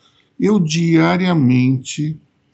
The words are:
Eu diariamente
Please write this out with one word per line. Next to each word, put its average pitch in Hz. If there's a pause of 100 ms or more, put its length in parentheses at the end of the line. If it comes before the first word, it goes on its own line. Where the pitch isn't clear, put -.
(380)
Eu 202
diariamente 160 (360)